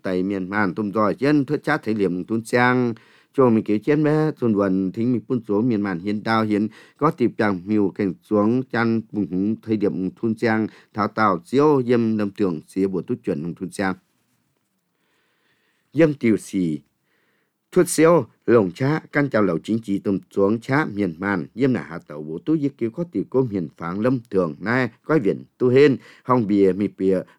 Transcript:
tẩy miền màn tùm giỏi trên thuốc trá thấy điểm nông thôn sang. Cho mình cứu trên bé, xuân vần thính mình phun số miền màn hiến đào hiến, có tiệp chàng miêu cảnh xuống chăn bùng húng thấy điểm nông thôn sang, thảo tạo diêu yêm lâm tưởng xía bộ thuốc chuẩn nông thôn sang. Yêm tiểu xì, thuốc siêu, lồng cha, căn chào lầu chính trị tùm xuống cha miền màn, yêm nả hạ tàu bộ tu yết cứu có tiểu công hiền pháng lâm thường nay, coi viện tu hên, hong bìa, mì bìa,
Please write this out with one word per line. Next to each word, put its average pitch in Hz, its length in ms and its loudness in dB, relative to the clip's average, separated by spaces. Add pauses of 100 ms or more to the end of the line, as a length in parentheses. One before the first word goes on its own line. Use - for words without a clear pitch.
tẩy 92 200 -2
miền 95 280 -4
màn 101 240 0
tùm 107 160 -4
giỏi 101 240 0
trên 143 300 2
thuốc - 180 -4
trá 151 140 0
thấy 110 180 -4
điểm 95 200 0
nông 90 100 -6
thôn 113 200 -4
sang. 123 500 2 (400)
Cho 127 160 6
mình 110 140 2
cứu 107 200 0
trên 147 200 2
bé, 156 260 2 (100)
xuân 117 140 0
vần 95 380 0
thính 117 200 -2
mình 117 160 -2
phun 131 200 -2
số 101 120 2
miền 117 200 0
màn 95 180 -4
hiến 104 240 -6
đào 113 220 0
hiến, 104 240 0 (280)
có 151 140 0
tiệp 117 280 -2
chàng 104 260 0
miêu 104 240 0
cảnh 92 240 -2 (100)
xuống 107 400 0
chăn 117 380 -2 (120)
bùng 104 180 -2
húng 98 320 -2
thấy 113 140 -2
điểm 95 260 -2
nông 92 80 -4 (100)
thôn 113 180 -2
sang, 110 280 0 (280)
thảo 104 140 -2
tạo 101 360 0
diêu 139 420 2
yêm 117 320 0
lâm 101 120 -2
tưởng 90 380 -2
xía 95 180 -2
bộ 92 160 -4
thuốc - 220 -6
chuẩn 80 180 -4
nông 82 120 -8
thôn 90 160 -10
sang. 95 240 -4 (2000)
Yêm 151 220 4
tiểu 117 220 2
xì, 87 440 -4 (920)
thuốc 180 160 4
siêu, 160 380 4 (200)
lồng 107 260 4
cha, 147 280 -2 (120)
căn 143 180 0
chào 110 120 2
lầu 87 160 0
chính 104 240 -4
trị 98 160 -4
tùm 95 200 -2 (120)
xuống 104 300 2
cha 139 340 -2
miền 98 240 -4
màn, 95 360 -4
yêm 131 180 0
nả 92 100 -2
hạ 78 160 -14
tàu 76 240 -14
bộ 80 160 -10
tu 151 160 -2
yết 143 240 -2
cứu 113 120 -4
có 175 220 -8
tiểu 92 180 -4
công 131 180 0
hiền 95 280 -4
pháng 87 240 -8
lâm 123 200 0 (100)
thường 90 300 -2
nay, 120 300 -2 (140)
coi 151 160 0
viện 80 240 -2 (140)
tu 127 100 2
hên, 135 280 6 (280)
hong 123 220 2
bìa, 98 260 4
mì 98 160 -2 (100)
bìa, 95 240 0 (160)